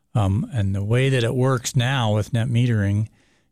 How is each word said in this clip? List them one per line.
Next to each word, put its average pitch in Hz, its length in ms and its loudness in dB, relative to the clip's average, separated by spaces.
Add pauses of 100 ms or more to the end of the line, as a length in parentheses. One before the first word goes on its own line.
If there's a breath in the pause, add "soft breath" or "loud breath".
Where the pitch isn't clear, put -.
(140 soft breath)
Um, 107 400 0
and 98 200 0
the 101 100 -2 (100)
way 131 160 2
that 127 120 0
it 113 120 0
works 127 420 0
now 120 380 0
with 107 180 -2
net 117 160 0
metering 110 600 0 (440 soft breath)